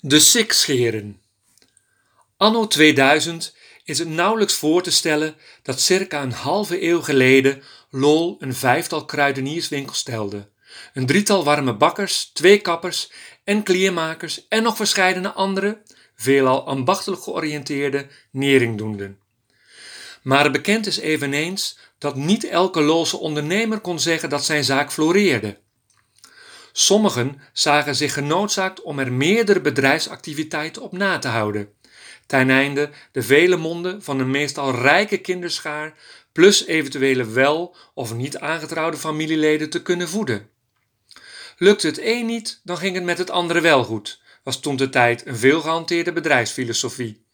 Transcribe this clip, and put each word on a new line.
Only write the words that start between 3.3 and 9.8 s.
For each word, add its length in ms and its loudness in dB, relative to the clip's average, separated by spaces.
is 140 -6
het 100 -4
nauwelijks 460 0
voor 280 2
te 80 -4
stellen 460 0
dat 180 -6
circa 420 0
een 100 -6
halve 500 -4
eeuw 200 0
geleden 600 4
Lol 480 2
een 160 -8
vijftal 500 0
kruidenierswinkels 1000 -4